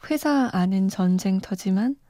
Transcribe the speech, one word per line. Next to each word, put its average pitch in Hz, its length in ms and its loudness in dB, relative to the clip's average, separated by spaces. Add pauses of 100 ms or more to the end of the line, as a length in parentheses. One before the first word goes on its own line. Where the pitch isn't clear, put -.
"회사 294 440 0
안은 190 360 2
전쟁터지만 190 1080 0 (140)